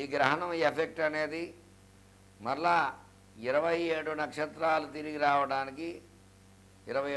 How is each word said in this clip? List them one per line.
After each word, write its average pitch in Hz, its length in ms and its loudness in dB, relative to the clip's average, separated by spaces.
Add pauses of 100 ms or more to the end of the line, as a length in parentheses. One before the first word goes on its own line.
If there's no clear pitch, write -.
ఈ - 20 -4 (120)
గ్రహణం 151 380 2 (180)
ఎఫెక్ట్ 160 380 -2
అనేది 156 340 -4 (1000)
మరలా 151 380 2 (680)
ఇరవై 165 300 2 (180)
ఏడు 156 140 -4 (100)
నక్షత్రాలు 151 680 0 (100)
తిరిగి 151 300 -6
రావడానికి 135 640 0 (1040)
ఇరవై 139 240 0